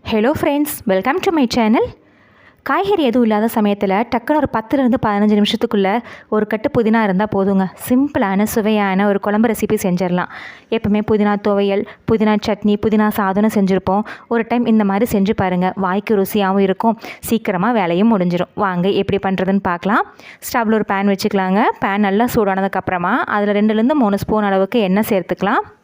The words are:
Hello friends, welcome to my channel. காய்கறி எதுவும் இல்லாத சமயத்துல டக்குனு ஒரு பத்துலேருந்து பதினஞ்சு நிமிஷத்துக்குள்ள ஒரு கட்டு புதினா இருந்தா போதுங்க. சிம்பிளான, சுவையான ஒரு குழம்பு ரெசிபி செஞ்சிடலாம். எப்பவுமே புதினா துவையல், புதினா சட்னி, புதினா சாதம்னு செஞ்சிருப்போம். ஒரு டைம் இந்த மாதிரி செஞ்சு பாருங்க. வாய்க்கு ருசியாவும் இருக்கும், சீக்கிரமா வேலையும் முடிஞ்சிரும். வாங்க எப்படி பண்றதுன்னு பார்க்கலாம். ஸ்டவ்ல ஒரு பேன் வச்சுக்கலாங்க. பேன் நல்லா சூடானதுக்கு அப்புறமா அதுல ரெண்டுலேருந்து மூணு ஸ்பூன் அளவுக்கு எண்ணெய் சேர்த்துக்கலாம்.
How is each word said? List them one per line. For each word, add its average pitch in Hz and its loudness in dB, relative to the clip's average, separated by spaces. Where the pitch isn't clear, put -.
Hello 226 2
friends, 294 -2
welcome 220 0
to 392 2
my 294 2
channel. 240 2
காய்கறி 370 0
எதுவும் 240 2
இல்லாத 214 2
சமயத்துல 202 0
டக்குனு 294 0
ஒரு 269 -2
பத்துலேருந்து 247 0
பதினஞ்சு 208 2
நிமிஷத்துக்குள்ள 208 0
ஒரு 208 0
கட்டு 220 -2
புதினா 226 2
இருந்தா 190 0
போதுங்க. 196 2
சிம்பிளான, 247 0
சுவையான 202 0
ஒரு 196 0
குழம்பு 214 2
ரெசிபி 214 -2
செஞ்சிடலாம். 180 -2
எப்பவுமே 214 0
புதினா 208 2
துவையல், 202 0
புதினா 214 2
சட்னி, 208 0
புதினா 214 2
சாதம்னு 202 0
செஞ்சிருப்போம். 190 0
ஒரு 226 0
டைம் 240 0
இந்த 214 4
மாதிரி 208 0
செஞ்சு 196 2
பாருங்க. 180 0
வாய்க்கு 202 0
ருசியாவும் 196 0
இருக்கும், 214 0
சீக்கிரமா 214 0
வேலையும் 185 2
முடிஞ்சிரும். 180 -2
வாங்க 180 0
எப்படி 196 -2
பண்றதுன்னு 190 0
பார்க்கலாம். 214 -2
ஸ்டவ்ல 220 0
ஒரு - -4
பேன் 196 0
வச்சுக்கலாங்க. 190 0
பேன் 202 0
நல்லா 214 2
சூடானதுக்கு 190 0
அப்புறமா 185 -2
அதுல 208 0
ரெண்டுலேருந்து 226 2
மூணு 202 0
ஸ்பூன் 214 0
அளவுக்கு 190 2
எண்ணெய் 208 0
சேர்த்துக்கலாம். 190 -2